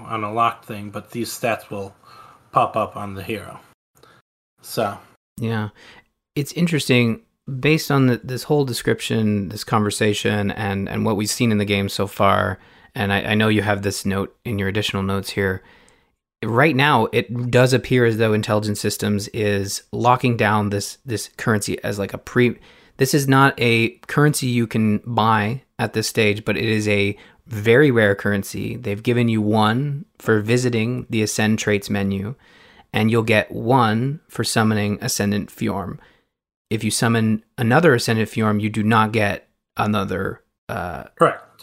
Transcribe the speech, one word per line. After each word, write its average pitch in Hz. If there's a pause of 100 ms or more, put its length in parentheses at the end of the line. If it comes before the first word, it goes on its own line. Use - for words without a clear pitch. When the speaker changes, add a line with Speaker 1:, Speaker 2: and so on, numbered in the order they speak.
Speaker 1:
on 110
a 104
locked 117
thing, 104
but 101
these 117
stats -
will 98 (580)
pop 120
up 101
on 101
the 95
hero. 101 (1000)
So. 101 (400)
Speaker 2:
Yeah. 110 (640)
It's 139
interesting, 131 (380)
based 156
on 135
the, 120
this 127
whole 147
description, 110
this 101
conversation, 104
and, 98
and 107
what 107
we've 104
seen 117
in 104
the 104
game 98
so -
far, 98 (360)
and 98
I, 101
I 107
know 110
you 107
have 101
this 98
note 98
in 107
your 98
additional 101
notes 98
here, 95 (800)
right 123
now, 135
it 120
does 123
appear 127
as 113
though 113
Intelligent 107
Systems 104
is 101 (100)
locking 120
down 104
this, 101
this 110
currency 107
as, 101
like, 98
a -
pre-, 123 (380)
this 139
is 139
not 135
a 117 (160)
currency 147
you 120
can 110
buy 110 (160)
at 113
this 110
stage, 104
but 110
it 110
is 107
a 101 (300)
very 117
rare 107
currency. 104
They've 104
given 120
you 110
one 110 (140)
for 110
visiting 120
the 110
Ascend 107
Traits 101
menu, 98 (580)
and 110
you'll 113
get 110
one 117
for -
summoning 107
Ascendant 104
Fjorm. 98 (720)
If 113
you 110
summon 110 (160)
another 135
Ascendant 110
Fjorm, 107
you 107
do 110
not 107
get 101 (280)
another, 98 (260)
uh, 87 (140)
Speaker 1:
Correct. - (200)